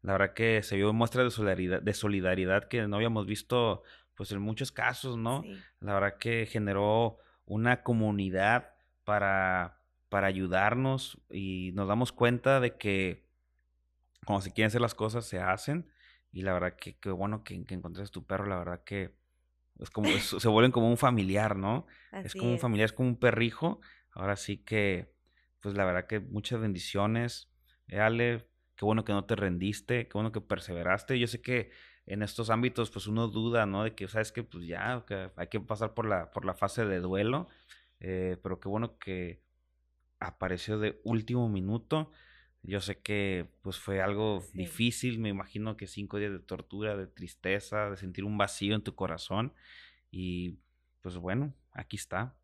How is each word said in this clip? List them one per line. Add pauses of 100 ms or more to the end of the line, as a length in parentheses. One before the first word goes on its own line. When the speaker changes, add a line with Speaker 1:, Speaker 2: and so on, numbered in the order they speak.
Speaker 1:
La
verdad
que
se
vio
muestra
de
solidaridad,
de
solidaridad
que
no
habíamos
visto, (320)
pues,
en
muchos
casos,
¿no?
Speaker 2:
Sí. (220)
Speaker 1:
La
verdad
que
generó (280)
una
comunidad (320)
para, (300)
para
ayudarnos
y
nos
damos
cuenta
de
que (1000)
cuando
se
quieren
hacer
las
cosas,
se
hacen. (420)
Y
la
verdad
que
qué
bueno
que,
que
encontraste
tu
perro,
la
verdad
que (640)
es
como,
es,
Speaker 2:
<laughs>
Speaker 1:
se
vuelven
como
un
familiar,
¿no? (240)
Es
Speaker 2:
Así
Speaker 1:
como
un
Speaker 2:
es.
Speaker 1:
familiar,
es
como
un
perrijo. (320)
Ahora
sí
que, (480)
pues,
la
verdad
que
muchas
bendiciones, (380)
eh,
Ale, (280)
qué
bueno
que
no
te
rendiste,
qué
bueno
que
perseveraste.
Yo
sé
que (340)
en
estos
ámbitos,
pues,
uno
duda,
¿no?
De
que,
¿sabes
qué?
Pues,
ya,
que
hay
que
pasar
por
la,
por
la
fase
de
duelo, (540)
eh,
pero
qué
bueno
que (800)
apareció
de
último
minuto. (520)
Yo
sé
que, (120)
pues,
fue
algo
Speaker 2:
Sí.
Speaker 1:
difícil,
me
imagino
que
cinco
días
de
tortura,
de
tristeza,
de
sentir
un
vacío
en
tu
corazón. (580)
Y, (420)
pues,
bueno, (180)
aquí
está.